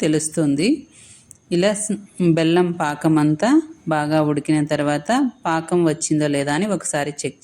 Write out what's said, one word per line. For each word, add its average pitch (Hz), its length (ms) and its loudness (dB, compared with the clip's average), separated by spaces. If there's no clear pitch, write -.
తెలుస్తుంది. 151 640 0
ఇలా 190 160 2
స్-, - 180 -4
బెల్లం 170 320 2
పాకం 156 420 0
అంతా 156 260 2
బాగా 151 260 0
ఉడికిన 151 300 0
తర్వాత 147 360 -2
పాకం 165 320 0
వచ్చిందో 151 460 0
లేదా 143 220 -2
అని 202 180 0
ఒకసారి 147 360 -4
చెక్ 135 220 -8